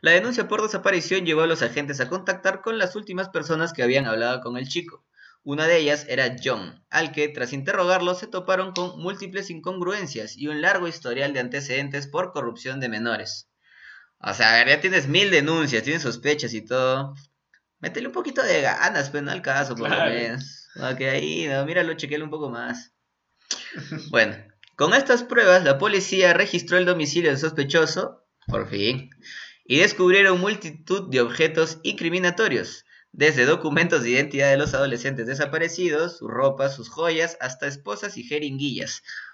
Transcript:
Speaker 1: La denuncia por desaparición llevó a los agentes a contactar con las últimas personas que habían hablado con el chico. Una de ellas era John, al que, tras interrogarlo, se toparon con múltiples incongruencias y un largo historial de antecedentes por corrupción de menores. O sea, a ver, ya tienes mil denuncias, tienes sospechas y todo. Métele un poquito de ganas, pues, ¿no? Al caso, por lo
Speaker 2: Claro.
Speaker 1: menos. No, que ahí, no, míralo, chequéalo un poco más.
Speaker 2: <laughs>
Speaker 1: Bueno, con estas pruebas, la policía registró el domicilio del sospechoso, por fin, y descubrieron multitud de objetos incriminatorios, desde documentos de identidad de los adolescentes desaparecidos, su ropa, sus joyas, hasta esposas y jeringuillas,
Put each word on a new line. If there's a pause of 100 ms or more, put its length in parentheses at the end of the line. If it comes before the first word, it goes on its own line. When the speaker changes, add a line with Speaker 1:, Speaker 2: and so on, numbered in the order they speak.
Speaker 1:
La
denuncia
por
desaparición
llevó
a
los
agentes
a
contactar
con
las
últimas
personas
que
habían
hablado
con
el
chico. (380)
Una
de
ellas
era
John,
al
que,
tras
interrogarlo,
se
toparon
con
múltiples
incongruencias
y
un
largo
historial
de
antecedentes
por
corrupción
de
menores. (720)
O
sea,
a
ver,
ya
tienes
mil
denuncias,
tienes
sospechas
y
todo. (680)
Métele
un
poquito
de
ganas,
pues,
¿no?
Al
caso,
por
lo
Speaker 2:
Claro.
Speaker 1:
menos. (100)
No,
que
ahí,
no,
míralo,
chequéalo
un
poco
más. (560)
Speaker 2:
<laughs>
Speaker 1:
Bueno, (400)
con
estas
pruebas,
la
policía
registró
el
domicilio
del
sospechoso, (220)
por
fin, (540)
y
descubrieron
multitud
de
objetos
incriminatorios, (280)
desde
documentos
de
identidad
de
los
adolescentes
desaparecidos,
su
ropa,
sus
joyas,
hasta
esposas
y
jeringuillas, (320)